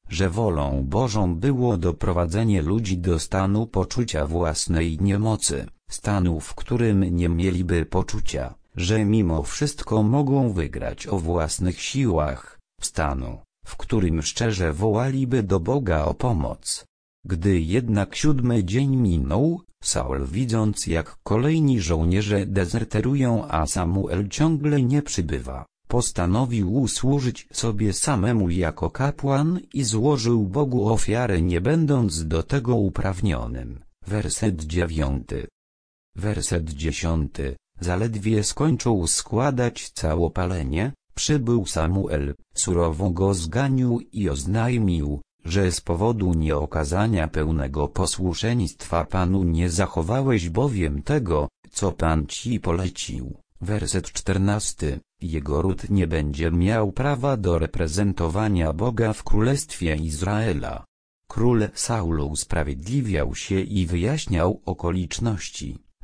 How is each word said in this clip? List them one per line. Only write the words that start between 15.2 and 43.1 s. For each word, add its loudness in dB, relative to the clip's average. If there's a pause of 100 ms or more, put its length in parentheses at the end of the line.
do 2
Boga 0
o 0
pomoc. -4 (400)
Gdy 2
jednak 0
siódmy 4
dzień 2
minął, 2 (220)
Saul, -2
widząc, 0
jak -2
kolejni 2
żołnierze 2
dezerterują, 0
a 0
Samuel 0
ciągle 2
nie 2
przybywa, -6 (220)
postanowił 0
usłużyć 0
sobie 0
samemu 2
jako 0
kapłan 0 (140)
i 0
złożył 2
Bogu 0
ofiarę, 2
nie 2
będąc 2
do 0
tego 0
uprawnionym. -2 (260)
Werset -2
dziewiąty. -2 (680)
Werset -2
dziesiąty. -4 (240)
Zaledwie 0
skończył 0
składać 0
całopalenie, -2 (220)
przybył 0
Samuel, 0 (200)
surowo 2